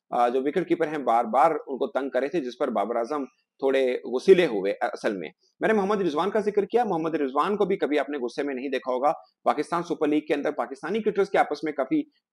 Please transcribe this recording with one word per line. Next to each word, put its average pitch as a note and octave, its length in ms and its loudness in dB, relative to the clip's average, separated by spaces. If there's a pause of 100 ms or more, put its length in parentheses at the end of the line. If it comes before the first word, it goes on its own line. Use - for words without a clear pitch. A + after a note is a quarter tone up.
(120)
अ, A#2+ 160 4
जो B2+ 120 0
विकेट C#3 280 -2
कीपर D#3 200 0
हैं D3+ 160 -6
बार-बार A#2+ 500 4
उनको C3+ 320 -4
तंग C3 240 -4
करे B2+ 180 0
थे, E3+ 120 -2
जिस B2 200 -6
पर C#3 100 -2
बाबर G#2+ 260 0
आजम C3 280 -4 (380)
थोड़े C3+ 440 2
गुस्सीले E3+ 400 6
हुए। G2+ 260 -2
अ-, - 200 -2
असल A2+ 240 -4
में D#2+ 160 -8 (300)
मैंने G3+ 120 4
मोहम्मद G3 280 0
रिजवान E3+ 280 0
का G#3+ 100 0
जिक्र G3+ 240 0
किया। A3+ 200 0
मोहम्मद E3 320 -2
रिजवान D3 400 0
को G3 100 0
भी F#3 100 0
कभी D3 200 0
आपने C#3+ 220 -2
गुस्से B2 240 -6
में C#3+ 120 -4
नहीं C3 160 -6
देखा B2+ 220 -4
होगा। C3+ 220 0 (300)
पाकिस्तान D3 380 -2
सुपर D#3 260 -2
लीग D3+ 200 2
के D#3+ 60 2
अंदर D3 160 -2
पाकिस्तानी D3 500 -6
क्रिकेटर्स G3 280 0
के F3+ 100 0
आपस D3 260 0
में D3+ 100 -4
काफी C#3+ 380 0 (200)